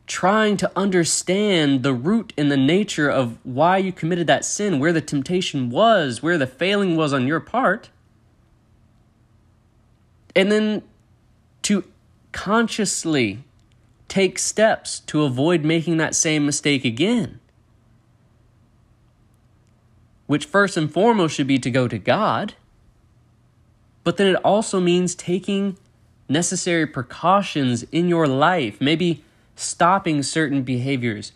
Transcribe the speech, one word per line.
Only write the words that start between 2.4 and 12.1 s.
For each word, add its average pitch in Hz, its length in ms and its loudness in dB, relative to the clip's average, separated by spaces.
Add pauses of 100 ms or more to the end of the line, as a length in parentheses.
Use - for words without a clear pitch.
the 139 60 2
nature 156 520 2
of 120 360 0
why 151 320 2
you 190 160 -2
committed 170 340 -2
that 143 160 2
sin, 202 340 -2
where 151 140 2
the 160 80 2
temptation 147 680 -2
was, 160 520 2
where 170 160 0
the 135 80 0
failing 180 520 0
was 151 160 2
on 127 120 0
your 151 140 0
part, 214 500 -2 (2500)
and 190 160 4
then 214 320 0 (800)
to 202 240 0 (480)